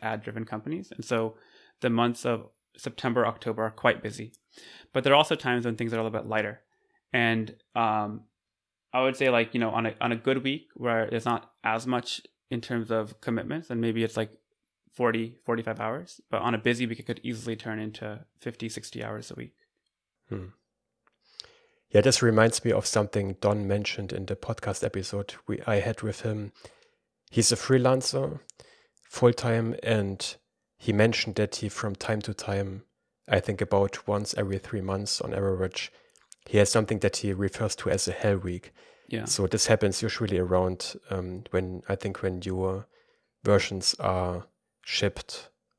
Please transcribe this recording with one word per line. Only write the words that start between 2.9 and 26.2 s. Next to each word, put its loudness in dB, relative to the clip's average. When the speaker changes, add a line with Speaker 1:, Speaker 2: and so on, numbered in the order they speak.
Speaker 1:
October -4
are -2
quite 2
busy. -10
But 0
there 8
are 12
also 6
times 0
when -2
things -2
are -2
a 0
little -2
bit -8
lighter. -2
And, 2
um, 0
I 4
would 2
say, 2
like, 4
you 0
know, 0
on 0
a, -2
on 2
a 0
good 0
week -4
where 0
there's -2
not -2
as -2
much -2
in -4
terms -4
of -2
commitments, -4
and -4
maybe 0
it's, -2
like, -2
forty, 0
forty-five -2
hours, -6
but -2
on 0
a 2
busy 0
week, -4
it -16
could -6
easily -6
turn -8
into -8
fifty, -8
sixty -10
hours -8
a -14
week. -12
Speaker 2:
Hmm. -8
Yeah, 6
this 4
reminds 4
me 2
of 2
something 0
Don 0
mentioned -2
in -6
the -4
podcast -6
episode -4
we, -4
I 2
had 0
with -4